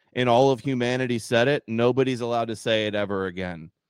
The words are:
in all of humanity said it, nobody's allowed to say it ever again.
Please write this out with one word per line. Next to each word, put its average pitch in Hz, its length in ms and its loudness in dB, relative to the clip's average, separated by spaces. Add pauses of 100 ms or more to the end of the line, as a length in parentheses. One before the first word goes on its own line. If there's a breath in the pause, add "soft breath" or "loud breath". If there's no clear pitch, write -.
(120)
in 123 160 -2
all 127 240 6
of 123 80 -2
humanity 123 580 -2
said 120 300 2
it, 143 200 0
nobody's 123 520 2
allowed 117 300 -2
to 110 60 -6
say 110 300 0
it 104 80 -4
ever 101 340 -2
again. 87 440 -10 (180)